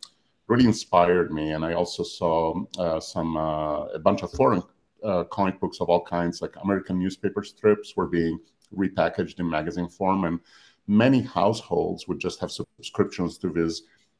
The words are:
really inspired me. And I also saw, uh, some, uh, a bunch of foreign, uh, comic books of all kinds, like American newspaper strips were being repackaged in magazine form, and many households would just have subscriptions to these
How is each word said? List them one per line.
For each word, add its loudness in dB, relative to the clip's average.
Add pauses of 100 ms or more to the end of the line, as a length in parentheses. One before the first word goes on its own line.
(480)
really 6
inspired 4
me. -2
And -2
I -2
also -2
saw, -2 (140)
uh, -2
some, -4
uh, -2
a -8
bunch 2
of -6
foreign, 4 (400)
uh, 0
comic -2
books -6
of 0
all 4
kinds, -2
like -8
American -2
newspaper -4
strips 0
were 0
being 0 (380)
repackaged -2
in -2
magazine -2
form, 0
and -2 (460)
many 4
households 0
would -4
just -6
have -6
subscriptions -4
to -4
these -2 (360)